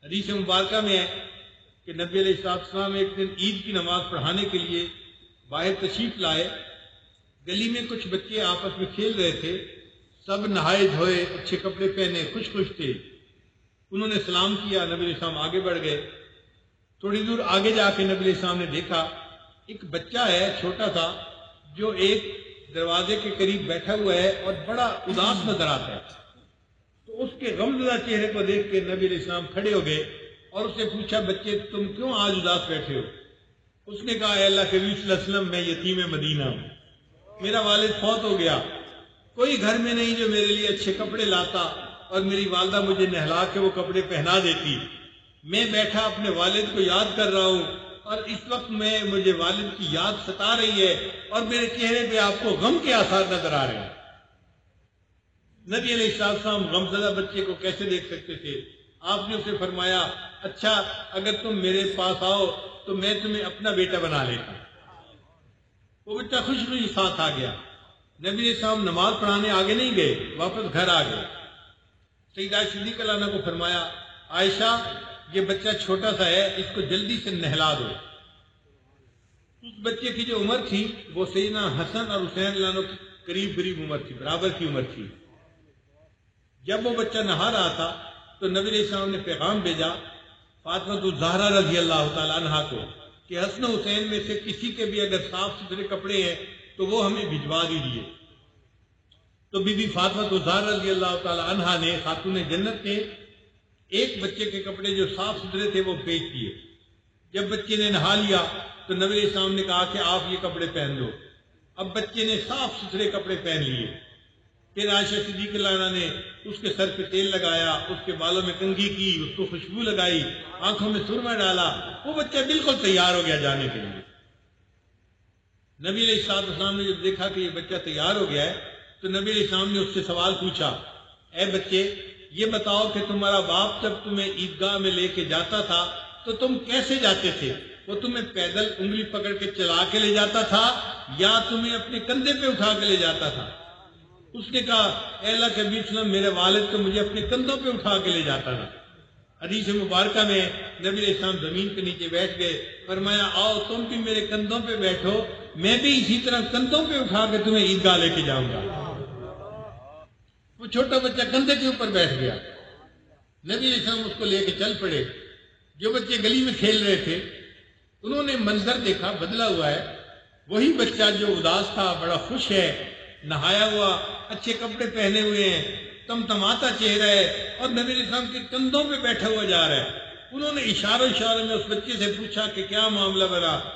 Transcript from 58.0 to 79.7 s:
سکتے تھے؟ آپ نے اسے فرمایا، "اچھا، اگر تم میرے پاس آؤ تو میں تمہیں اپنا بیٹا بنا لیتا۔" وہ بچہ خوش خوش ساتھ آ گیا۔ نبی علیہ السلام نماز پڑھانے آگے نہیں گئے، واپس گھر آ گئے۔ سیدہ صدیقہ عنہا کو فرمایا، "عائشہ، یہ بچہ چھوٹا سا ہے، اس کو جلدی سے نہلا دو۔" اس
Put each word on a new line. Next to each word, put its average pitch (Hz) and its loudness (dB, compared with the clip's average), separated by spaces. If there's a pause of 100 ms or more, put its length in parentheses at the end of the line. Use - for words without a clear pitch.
سکتے 165 -10
تھے؟ 139 -8 (400)
آپ 196 -2
نے 220 -4
اسے 208 -4 (100)
فرمایا، 180 0 (340)
"اچھا، 208 0 (280)
اگر 196 -2 (100)
تم 214 -2
میرے 185 2 (140)
پاس 185 0
آؤ 190 2 (300)
تو 196 -2
میں 196 0
تمہیں 208 -2
اپنا 196 -4
بیٹا 185 2
بنا 156 0
لیتا۔" 120 -4 (1500)
وہ 214 -4
بچہ 254 -2 (100)
خوش 262 2 (120)
خوش 247 -2
ساتھ 190 2
آ 156 2
گیا۔ 123 -4 (640)
نبی 170 -4
علیہ 233 2
السلام 220 0
نماز 180 2
پڑھانے 208 2
آگے 196 4
نہیں 247 2
گئے، 151 2
واپس 175 -4
گھر 175 2
آ 170 6
گئے۔ 113 -4 (1120)
سیدہ 196 -2 (160)
صدیقہ 226 -6
عنہا 208 0
کو 202 -2
فرمایا، 170 -2 (400)
"عائشہ، 196 2 (380)
یہ 190 2
بچہ 196 0 (160)
چھوٹا 190 2
سا 185 4
ہے، 190 4
اس 190 -4
کو 208 -4
جلدی 202 -2
سے 202 -4
نہلا 156 2
دو۔" 117 -4 (1700)
اس 233 -20 (100)